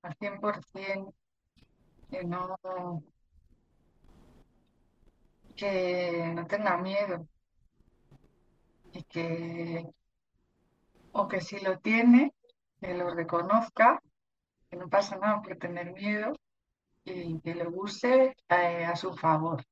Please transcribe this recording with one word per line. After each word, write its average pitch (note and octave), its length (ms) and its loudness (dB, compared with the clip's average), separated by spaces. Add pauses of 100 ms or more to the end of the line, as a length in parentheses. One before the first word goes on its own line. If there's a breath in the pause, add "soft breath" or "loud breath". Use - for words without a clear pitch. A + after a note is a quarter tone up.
al E3+ 160 -10
cien G#3 220 -8
por G#3 240 -4
cien, G3 420 -8 (1000)
que F#3 140 -8
no, F3+ 340 -6 (3000)
que F3+ 800 -2
no E3+ 120 -6
tenga G3+ 300 0
miedo F#3 500 -4 (1600)
y D#3+ 120 -12
que, E3+ 840 -6 (1300)
o - 100 4
que F#3+ 180 -2
si G3+ 180 -10
lo F#3 80 2 (140)
tiene, A#3+ 340 8 (600)
que F3+ 180 -6
lo F3 80 -2 (140)
reconozca, G#3 680 2 (840)
que F3 80 -12
no F3 120 -10
pasa G3+ 280 2
nada G#3 260 0
por F#3 140 -12
tener F3 360 -8
miedo G#3 400 -4 (720)
y E3+ 360 -8
que E3+ 140 -6
lo E3+ 160 -4
use, B3 640 2 (140)
eh, F3 360 2
a E3+ 100 -2
su F#3 200 -6
favor. D#3+ 560 2